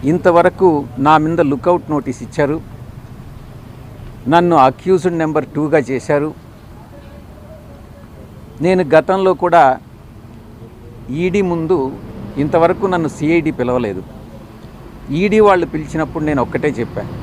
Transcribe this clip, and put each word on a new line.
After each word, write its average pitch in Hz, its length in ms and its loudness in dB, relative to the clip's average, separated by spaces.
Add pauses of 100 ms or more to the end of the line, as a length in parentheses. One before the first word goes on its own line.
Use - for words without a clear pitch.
(120)
ఇంతవరకు 170 720 4 (120)
నా 147 200 4
మీద 160 240 0
లుకౌట్ 147 500 0
నోటీస్ 135 320 -6
ఇచ్చారు, 143 380 -4 (1700)
నన్ను 170 280 4
అక్యూజ్డ్ 165 680 2
నెంబర్ 156 240 0 (100)
టూగా 151 240 2
చేశారు. 143 540 -2 (2250)
నేను 185 220 2 (120)
గతంలో 190 380 2
కూడా 165 460 4 (1300)
ఈడీ 175 320 0
ముందు 165 500 0 (460)
ఇంతవరకు 165 480 2
నన్ను 175 220 0
సీఐడీ 160 440 -2
పిలవలేదు. 120 520 -2 (1080)
ఈడీ 190 280 2
వాళ్ళు 190 260 6
పిలిచినప్పుడు 156 580 -6
నేను 147 180 0
ఒక్కటే 123 260 -2
చెప్పాను 110 560 -6